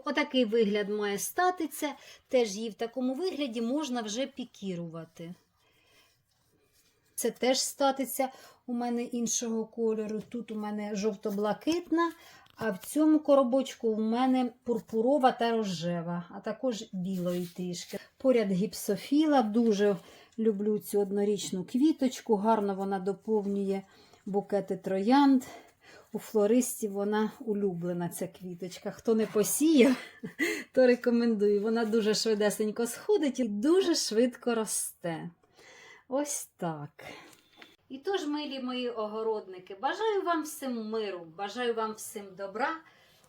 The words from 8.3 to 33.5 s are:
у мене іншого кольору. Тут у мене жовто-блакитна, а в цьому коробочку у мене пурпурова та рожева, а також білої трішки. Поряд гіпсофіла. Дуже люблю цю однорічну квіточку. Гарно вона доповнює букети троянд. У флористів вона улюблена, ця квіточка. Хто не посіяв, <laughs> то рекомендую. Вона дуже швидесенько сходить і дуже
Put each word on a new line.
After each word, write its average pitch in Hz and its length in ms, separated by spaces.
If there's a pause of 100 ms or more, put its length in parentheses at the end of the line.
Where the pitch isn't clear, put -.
у 247 60
мене 240 300
іншого 226 640
кольору. 220 640
Тут 233 220
у 214 40
мене 208 400
жовто-блакитна, 214 1160 (460)
а 220 120
в 190 80
цьому 311 420
коробочку 269 720
у 220 120
мене 247 500 (120)
пурпурова 240 680
та 233 200
рожева, 175 720 (120)
а 202 40
також 220 440 (100)
білої 180 520 (100)
трішки. 180 440 (180)
Поряд 233 340
гіпсофіла. 254 880
Дуже 208 560 (420)
люблю 214 400
цю 202 220
однорічну 202 600
квіточку. 254 720
Гарно 202 400
вона 196 240
доповнює 196 840 (440)
букети 196 520
троянд. 254 640 (720)
У 208 60
флористів 220 720
вона 214 480
улюблена, 175 720
ця 175 180
квіточка. 180 640
Хто 226 240
не 220 100
посіяв, 254 720 (400)
<laughs> 311 380
то 254 140
рекомендую. 233 720
Вона 226 240
дуже 214 280
швидесенько 214 760
сходить 294 520
і 254 80
дуже 311 480